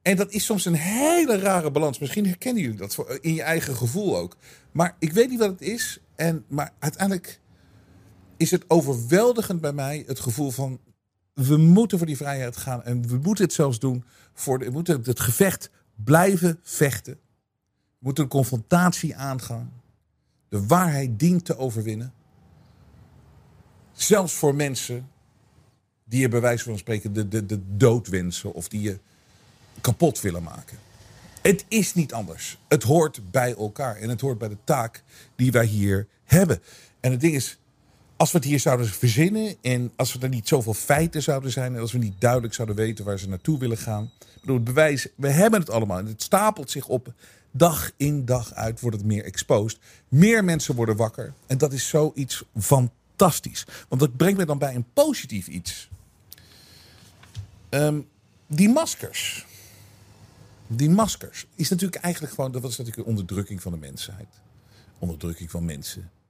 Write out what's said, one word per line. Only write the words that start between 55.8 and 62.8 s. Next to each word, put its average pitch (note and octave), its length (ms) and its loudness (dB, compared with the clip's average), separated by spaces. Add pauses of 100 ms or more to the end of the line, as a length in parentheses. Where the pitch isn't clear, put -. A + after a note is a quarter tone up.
Ehm, D3 320 0 (460)
die F3 220 4
maskers. - 760 -2 (1200)
Die B2+ 220 0
maskers - 640 0
is E3 140 -4
natuurlijk F#3 320 -4
eigenlijk E3 320 -6
gewoon, C3 180 -4
dat B2+ 100 -6
was A#2 160 -8
natuurlijk A2+ 300 -10